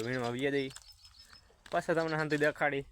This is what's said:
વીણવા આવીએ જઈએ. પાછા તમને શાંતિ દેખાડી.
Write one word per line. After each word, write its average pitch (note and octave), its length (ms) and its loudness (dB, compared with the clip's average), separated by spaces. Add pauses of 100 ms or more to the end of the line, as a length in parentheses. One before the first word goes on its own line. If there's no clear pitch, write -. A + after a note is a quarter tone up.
વીણવા B2 200 -2
આવીએ B2+ 240 0
જઈએ. C#3 200 -2 (1000)
પાછા E3+ 260 0
તમને D#3+ 220 0
શાંતિ D3+ 260 2
દેખાડી. C#3+ 460 0